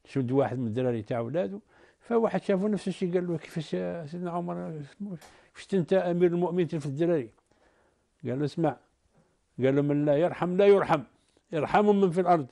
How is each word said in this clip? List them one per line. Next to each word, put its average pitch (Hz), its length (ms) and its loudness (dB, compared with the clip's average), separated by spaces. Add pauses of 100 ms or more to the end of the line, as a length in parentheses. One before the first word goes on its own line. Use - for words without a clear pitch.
شد 127 260 -4
واحد 127 280 0
من 127 80 -4
الدراري 117 360 -2
تاع 117 180 -6
ولاده، 185 400 -6 (400)
فواحد 226 420 -2
شافه 196 260 0
نفس 202 200 -4
الشيء 180 260 -4
قال 180 120 -2
له: 170 120 -4
"كيفاش - 360 -10
يا 175 320 -6
سيدنا 175 240 -10
عمر، 175 520 -8 (760)
شفت - 180 -8
انت 185 180 2
امير 180 380 2
المؤمنين 175 360 0
في 147 200 -6
الدراري؟" 147 440 0 (920)
قال 127 140 -4
له: 151 60 -2
"اسمع"، 156 320 -2 (800)
قال 131 180 2
له: 143 60 4
"من 143 220 0
لا 147 120 4
يرحم 175 400 0
لا 202 100 6
يرحم، 196 360 6 (520)
ارحموا 202 380 4
من 196 180 4
في 170 100 0
الارض 170 320 2